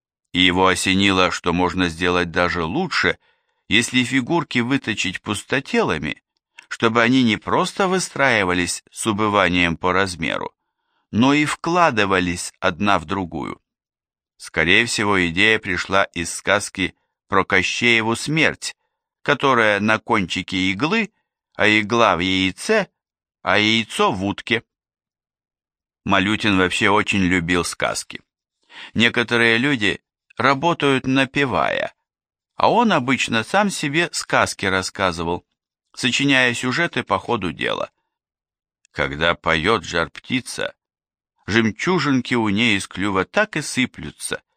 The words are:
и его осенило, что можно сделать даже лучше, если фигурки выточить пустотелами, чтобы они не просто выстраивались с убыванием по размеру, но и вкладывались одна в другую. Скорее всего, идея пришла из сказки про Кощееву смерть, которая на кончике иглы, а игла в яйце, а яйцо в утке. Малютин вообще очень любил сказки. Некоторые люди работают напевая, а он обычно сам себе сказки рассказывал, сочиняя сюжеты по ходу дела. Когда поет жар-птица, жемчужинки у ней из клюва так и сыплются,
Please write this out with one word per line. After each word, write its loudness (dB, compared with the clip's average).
и 0
его 4
осенило, 2
что -4
можно 0
сделать -2
даже -2
лучше, -2
если 2
фигурки -2
выточить -4
пустотелами, -4
чтобы 2
они 4
не 2
просто -2
выстраивались 0
с -8
убыванием 2
по -2
размеру, -4
но 2
и 2
вкладывались 0
одна 0
в -8
другую. -8
Скорее 2
всего, 0
идея 2
пришла 0
из -8
сказки -2
про 2
Кощееву 2
смерть, -2
которая 2
на 2
кончике -2
иглы, -2
а 2
игла 4
в -2
яйце, 0
а 2
яйцо 0
в -4
утке. -2
Малютин 0
вообще 2
очень 2
любил 0
сказки. -6
Некоторые 2
люди 0
работают 0
напевая, -2
а 2
он 2
обычно 0
сам 0
себе -4
сказки 0
рассказывал, -2
сочиняя 2
сюжеты -2
по -2
ходу -4
дела. -6
Когда 0
поет 0
жар-птица, -6
жемчужинки 0
у 0
ней 2
из -6
клюва -2
так -2
и -6
сыплются, -6